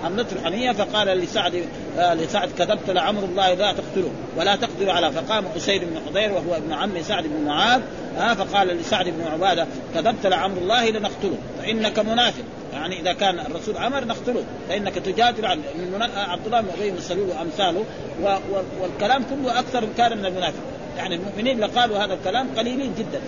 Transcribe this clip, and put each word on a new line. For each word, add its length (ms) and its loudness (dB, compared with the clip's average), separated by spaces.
حملته 300 -2
الحمية 380 0
فقال 360 2
لسعد، 580 0
آه... 140 6
لسعد: 440 0
"كذبت 320 2
لعمر 340 2
الله 300 4
لا 200 2
تقتله 380 -2
ولا 180 4
تقدر 340 0
على". 220 4
فقام 340 0
أسيد 240 2
بن 260 -4
حضير 240 2
وهو 240 0
ابن 180 -2
عم 280 -2
سعد 220 -2
بن 220 -2
معاذ، 360 4
ها؟ 160 4
فقال 340 4
لسعد 380 0
بن 220 -4
عبادة: 400 2
"كذبت 320 0
لعمر 320 2
الله 320 4
لنقتله 480 -2
فإنك 380 0
منافق"، 440 2
يعني 260 -6
إذا 140 0
كان 260 2
الرسول 380 -4
أمر 280 -2
نقتله 380 -2
فإنك 240 -2
تجادل 520 2
عن 160 0
المنا-، 420 -4
عبد 280 -4
الله 160 2
بن 60 -2
أبي 120 0
بن 80 -4
سلول 300 -2
وأمثاله، 540 0
و-، 40 4
و-، 540 -2
والكلام 420 2
كله 360 -2
أكثر 240 0
كان 200 4
من 80 -4
المنافق، 380 -2
يعني 180 -4
المؤمنين 440 0
لقالوا 380 2
هذا 160 0
الكلام 340 -2
قليلين 400 -2
جدًا. 300 -4